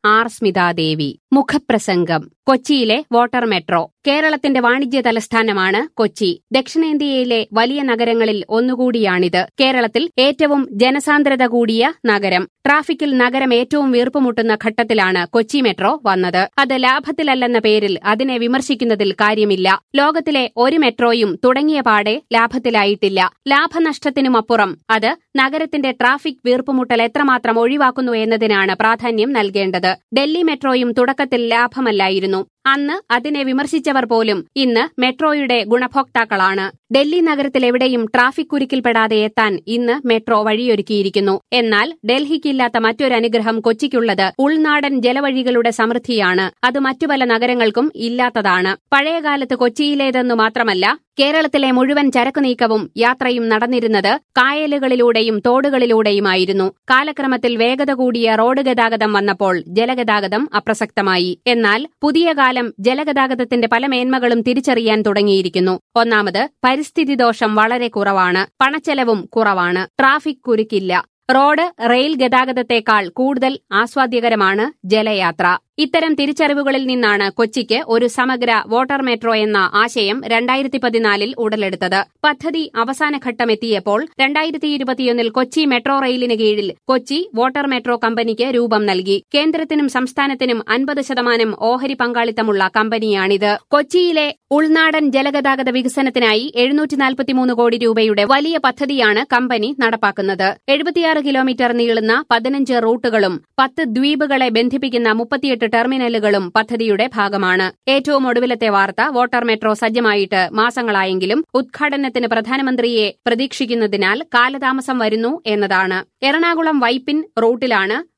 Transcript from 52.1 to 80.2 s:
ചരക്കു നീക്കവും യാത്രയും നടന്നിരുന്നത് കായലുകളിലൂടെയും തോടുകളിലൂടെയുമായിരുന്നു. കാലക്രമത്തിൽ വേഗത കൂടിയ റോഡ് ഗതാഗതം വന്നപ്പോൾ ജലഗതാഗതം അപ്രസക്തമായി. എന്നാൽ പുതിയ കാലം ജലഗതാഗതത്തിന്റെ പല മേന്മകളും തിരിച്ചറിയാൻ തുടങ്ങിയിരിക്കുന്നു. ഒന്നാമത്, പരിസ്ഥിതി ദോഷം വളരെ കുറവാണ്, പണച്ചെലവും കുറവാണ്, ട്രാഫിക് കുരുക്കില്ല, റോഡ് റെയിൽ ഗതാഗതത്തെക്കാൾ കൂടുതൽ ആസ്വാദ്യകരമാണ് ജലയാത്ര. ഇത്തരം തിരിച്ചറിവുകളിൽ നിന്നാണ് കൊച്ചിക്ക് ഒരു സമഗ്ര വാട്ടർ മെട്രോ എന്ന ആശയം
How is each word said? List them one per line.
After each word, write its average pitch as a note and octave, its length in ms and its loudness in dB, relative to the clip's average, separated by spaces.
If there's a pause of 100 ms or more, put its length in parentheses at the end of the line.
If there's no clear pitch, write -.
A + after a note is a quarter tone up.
ചരക്കു C4 300 0
നീക്കവും A#3 420 0 (140)
യാത്രയും B3 500 0
നടന്നിരുന്നത് A3 680 0 (220)
കായലുകളിലൂടെയും B3+ 1000 2 (480)
തോടുകളിലൂടെയുമായിരുന്നു. G3 840 2 (200)
കാലക്രമത്തിൽ C4 720 0
വേഗത C4 360 0
കൂടിയ A#3+ 420 0
റോഡ് B3 280 2
ഗതാഗതം A3+ 500 0
വന്നപ്പോൾ G3 420 0 (200)
ജലഗതാഗതം A3 680 0 (120)
അപ്രസക്തമായി. G3 800 -2 (140)
എന്നാൽ A#3 340 2 (200)
പുതിയ D#4+ 340 2
കാലം B3+ 220 2 (240)
ജലഗതാഗതത്തിന്റെ B3+ 880 0
പല A#3+ 180 0
മേന്മകളും B3 560 0
തിരിച്ചറിയാൻ A#3 600 0
തുടങ്ങിയിരിക്കുന്നു. F#3+ 720 2 (200)
ഒന്നാമത്, G#3+ 480 2 (180)
പരിസ്ഥിതി C#4 540 0
ദോഷം A#3 400 0
വളരെ A#3 340 0
കുറവാണ്, F#3+ 540 0 (160)
പണച്ചെലവും C4+ 680 0
കുറവാണ്, F#3 580 0 (100)
ട്രാഫിക് C4+ 500 0
കുരുക്കില്ല, G#3+ 480 -2 (360)
റോഡ് C#4+ 360 2 (200)
റെയിൽ B3+ 320 2
ഗതാഗതത്തെക്കാൾ B3 920 0
കൂടുതൽ C4 420 0 (260)
ആസ്വാദ്യകരമാണ് A3+ 880 0 (180)
ജലയാത്ര. F#3+ 640 0 (300)
ഇത്തരം D#4+ 380 0
തിരിച്ചറിവുകളിൽ C#4+ 680 -2
നിന്നാണ് G#3+ 460 0
കൊച്ചിക്ക് A3+ 560 -2
ഒരു A#3 220 0
സമഗ്ര B3 420 -2 (160)
വാട്ടർ C4 360 -2
മെട്രോ A#3 320 -2
എന്ന G#3+ 240 0 (160)
ആശയം A3 500 0